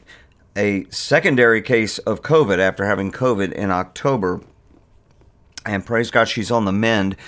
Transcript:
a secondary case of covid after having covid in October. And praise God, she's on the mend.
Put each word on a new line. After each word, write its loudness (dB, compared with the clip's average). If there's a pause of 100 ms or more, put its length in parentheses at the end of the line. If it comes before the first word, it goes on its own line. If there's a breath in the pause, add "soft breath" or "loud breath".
(560 loud breath)
a 0
secondary 2
case 0
of -4
covid 2
after 0
having -2
covid -2
in -4
October. -2 (1200)
And -4
praise -2
God, 4
she's -4
on 2
the 0
mend. 0 (120 loud breath)